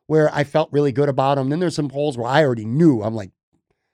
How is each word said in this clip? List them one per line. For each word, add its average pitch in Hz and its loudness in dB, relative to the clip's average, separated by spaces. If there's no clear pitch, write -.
where 151 2
I 147 -2
felt 156 -2
really 147 2
good 143 0
about 139 0
'em. 131 -2
Then 147 -2
there's 175 -2
some 147 -4
polls 139 -4
where 117 -6
I 143 4
already 120 -2
knew. 135 2
I'm 110 -4
like, 101 -10